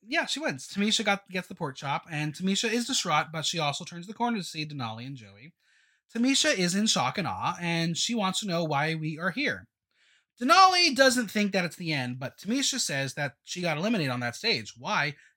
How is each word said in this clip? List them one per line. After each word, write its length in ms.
yeah, 200
she 160
wins. 260
Tamisha 380
got, 240
gets 180
the 80
pork 220
chop, 340
and 220
Tamisha 360
is 180
distraught, 440
but 140
she 140
also 260
turns 220
the 60
corner 260
to 40
see 220
Denali 420
and 80
Joey. 380
Tamisha 400
is 220
in 120
shock 300
and 100
awe, 340
and 340
she 180
wants 280
to 60
know 180
why 300
we 220
are 140
here. 360
Denali 520
doesn't 380
think 220
that 100
it's 140
the 160
end, 260
but 180
Tamisha 440
says 320
that 220
she 160
got 160
eliminated 340
on 80
that 160
stage. 400
Why? 400